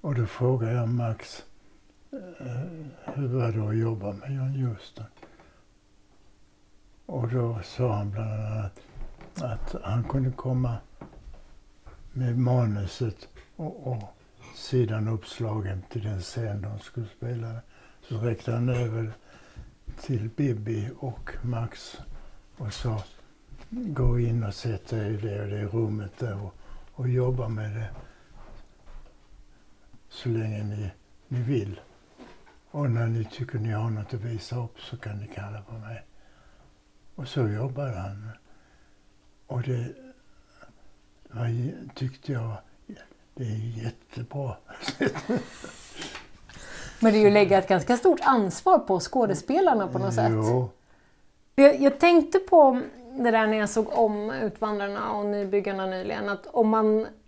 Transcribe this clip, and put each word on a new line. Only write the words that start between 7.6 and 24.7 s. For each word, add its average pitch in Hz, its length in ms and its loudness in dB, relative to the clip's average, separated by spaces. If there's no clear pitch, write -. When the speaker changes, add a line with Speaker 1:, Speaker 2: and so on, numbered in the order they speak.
Speaker 1:
sa 123 280 0
han 104 180 0
bland 107 220 -4
annat 107 480 -4
att 113 480 -4
han 117 220 0
kunde 131 260 0
komma 127 460 -2
med 123 260 0
manuset 117 920 0
och, 147 300 -8
och 120 160 -4
sidan 110 540 0
uppslagen 107 800 -4
till 113 140 -6
den 101 180 -4
scen 104 420 -6
de 104 160 -8
skulle - 280 -10
spela. 117 480 -8
Så - 160 -6
räckte 117 340 -2
han 120 160 0
över 113 440 -2
till 113 360 -2
Bibi 113 640 -2
och - 320 -8
Max 117 540 -6
och 107 160 -8
sa, 110 300 -4
gå 131 500 2
in 117 240 2
och 101 100 -4
sätt - 380 -6